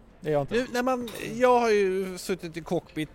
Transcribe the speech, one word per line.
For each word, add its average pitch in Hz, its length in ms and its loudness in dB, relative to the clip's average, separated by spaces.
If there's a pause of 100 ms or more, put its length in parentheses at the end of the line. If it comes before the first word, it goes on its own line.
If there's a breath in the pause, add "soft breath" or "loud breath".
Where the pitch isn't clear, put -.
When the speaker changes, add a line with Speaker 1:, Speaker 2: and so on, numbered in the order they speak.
(200)
Speaker 1:
det - 80 -6
är 151 40 0
jag 143 100 2
inte. 135 120 -4
Speaker 2:
Du, 247 180 0
när 247 100 -2
man, 247 260 -2 (260)
jag 247 260 6
har 233 100 4
ju 190 480 2
suttit 175 380 -6
i 165 40 -6
cockpit 156 540 -4